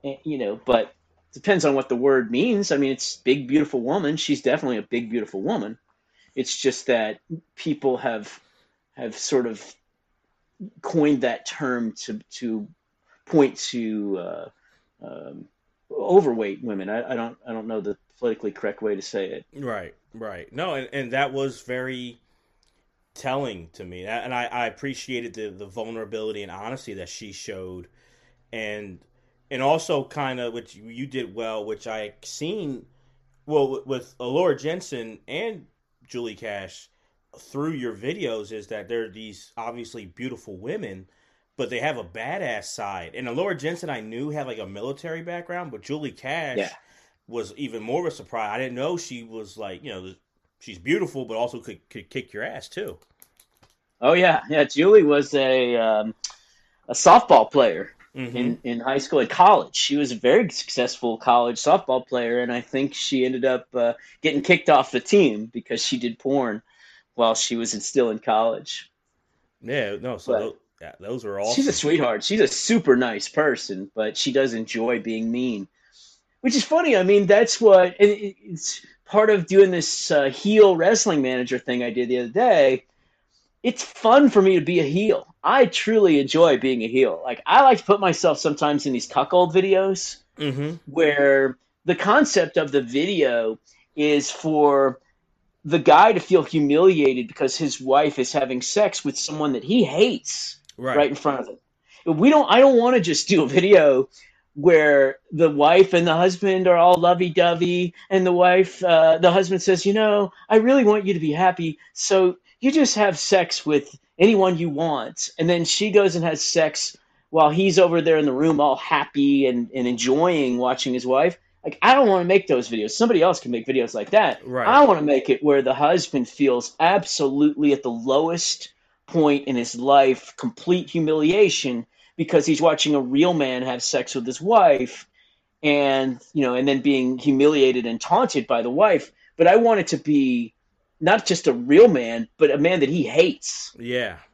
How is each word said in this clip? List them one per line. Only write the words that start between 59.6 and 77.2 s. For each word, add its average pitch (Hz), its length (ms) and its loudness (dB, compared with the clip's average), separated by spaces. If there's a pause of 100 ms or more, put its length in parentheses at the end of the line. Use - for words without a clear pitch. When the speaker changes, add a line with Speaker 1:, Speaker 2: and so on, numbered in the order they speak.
Speaker 1:
She - 200 -2
was 143 160 -2
a 120 40 -8
very 151 340 2
successful - 680 -6
college 120 380 2
softball 139 500 0
player, 120 320 -4
and 123 120 -4
I 120 100 -6
think 139 340 -6
she 131 280 -4
ended 127 220 -4
up, 127 300 -2
uh, 117 180 -2 (300)
getting 143 180 -2
kicked 175 300 2
off 135 180 4
the 123 100 -4
team 117 460 2
because - 400 -8
she 123 140 -4
did 120 180 -6
porn 127 460 -4 (500)
while 113 220 0
she - 220 -6
was 113 180 -6
in, 104 40 -10
still 120 300 -2
in 110 80 -6
college. 110 720 -4 (720)
Speaker 2:
Yeah, 117 400 -6
no, 120 160 -10
so 123 160 -6
Speaker 1:
But 107 60 0
Speaker 2:
tho-, 113 160 -8 (260)
yeah, 80 180 -20
those 110 260 -12
were 98 140 -8
awesome. 110 180 -2
Speaker 1:
she's 277 100 0
a - 60 -2
sweetheart. 143 500 -2
She's 214 180 -2
a 139 60 4
super - 480 2
nice 117 340 -4
person, 101 640 -4
but 107 240 -6
she 139 140 -4
does 131 240 0
enjoy 113 440 -6
being 113 320 -6
mean, 123 360 -6 (720)
which 254 140 -2
is 247 80 0
funny. 311 340 0
I 185 60 2
mean, 202 240 4